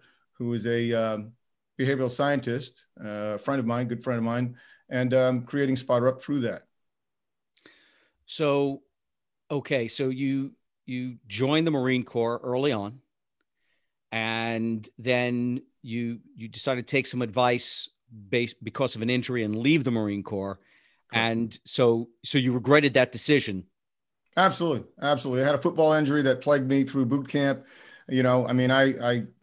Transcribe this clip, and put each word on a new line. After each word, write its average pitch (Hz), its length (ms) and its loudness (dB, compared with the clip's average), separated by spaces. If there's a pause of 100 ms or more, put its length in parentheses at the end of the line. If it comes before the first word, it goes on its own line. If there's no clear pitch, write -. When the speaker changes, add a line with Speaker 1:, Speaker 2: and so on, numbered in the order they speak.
(340)
Speaker 1:
who 120 200 -6
is 110 120 -4
a, 117 280 0
um, 110 400 -4 (440)
behavioral 131 320 0
scientist, 139 760 -4 (140)
uh, 104 360 -6
a - 20 -6
friend 139 220 -4
of 113 80 -2
mine, 120 200 -2
good 120 160 -8
friend 123 140 -2
of 113 60 -2
mine, 120 320 -2 (340)
and, 127 240 -2
um, 127 300 2
creating 135 320 -2
Spotter 123 320 0
Up 131 140 -2
through 143 180 -4
that. 107 240 -6 (1600)
Speaker 2:
So, 143 560 0 (680)
okay, 135 380 -2
so 131 220 -2
you, 135 420 -4 (340)
you 127 320 -8 (100)
joined 131 400 0
the 160 40 0
Marine 127 320 0
Corps 117 400 -2
early 127 280 -2
on, 110 280 -6 (1120)
and 113 760 -2 (100)
then 123 640 0 (200)
you, 117 380 -6 (160)
you 113 120 -14
decided 123 400 -4
to - 40 -14
take 135 160 0
some 127 140 -2
advice 123 680 2 (400)
based, 120 340 -2
because 123 320 -2
of 110 60 -6
an 113 80 -2
injury 123 340 0
and 107 120 -2
leave 139 280 2
the 127 80 0
Marine 104 320 -2
Corps. 98 360 -6 (500)
Speaker 1:
Correct. 113 220 2
Speaker 2:
And 113 320 -4
so, 117 460 2 (160)
so - 120 0
you 127 140 2
regretted 127 440 4
that 127 180 4
decision. 117 500 2 (720)
Speaker 1:
Absolutely. 170 500 2 (160)
Absolutely. 135 420 0
I - 20 2
had 143 100 2
a 135 60 -2
football 165 320 4
injury 147 300 2
that 127 180 2
plagued 139 260 2
me 139 160 4
through 135 220 0
boot 135 240 -2
camp. 139 360 0 (440)
You 131 140 2
know, 127 220 4
I 113 60 -2
mean, 127 200 2
I, 131 400 4
I, 120 120 -2 (200)